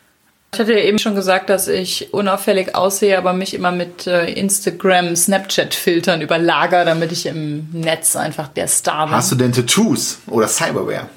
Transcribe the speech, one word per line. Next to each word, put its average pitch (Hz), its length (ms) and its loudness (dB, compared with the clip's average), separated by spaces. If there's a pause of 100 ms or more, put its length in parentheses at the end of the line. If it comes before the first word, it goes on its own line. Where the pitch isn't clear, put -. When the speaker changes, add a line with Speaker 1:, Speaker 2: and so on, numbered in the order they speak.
(540)
Speaker 1:
Ich - 80 -10
hatte 220 120 2
ja 208 60 6
eben 196 180 4
schon 220 160 -2
gesagt, 190 380 0
dass 190 160 0
ich - 460 -4
unauffällig 196 600 0
aussehe, 196 440 2
aber 180 160 2
mich 185 200 -4
immer 190 180 0
mit, 175 360 -6
äh, 175 240 0
Instagram, 180 840 0
Snapchat-Filtern 175 1040 0
überlager, 170 640 2
damit 165 260 0
ich - 160 -6
im 151 460 -6
Netz 160 420 -2
einfach 151 320 -4
der - 200 -4
Star 156 380 0
bin. 156 100 -2
Speaker 2:
Hast - 160 2
du 135 40 0
denn 123 160 2
Tattoos 123 720 0
oder 110 220 2
Cyberware? 104 680 -4